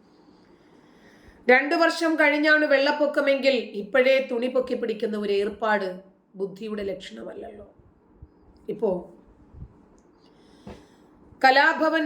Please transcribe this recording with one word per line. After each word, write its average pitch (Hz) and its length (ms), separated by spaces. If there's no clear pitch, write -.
രണ്ടു 285 300
വർഷം 320 380
കഴിഞ്ഞാണ് 302 440
വെള്ളപ്പൊക്കമെങ്കിൽ 269 840
ഇപ്പോഴേ 254 340
തുണി 247 240
പൊക്കി 247 280
പിടിക്കുന്ന 214 420
ഒരു 202 160
ഏർപ്പാട് 208 480
ബുദ്ധിയുടെ 208 520
ലക്ഷണമല്ലല്ലോ. 208 760
ഇപ്പോ 220 160
കലാഭവൻ 311 600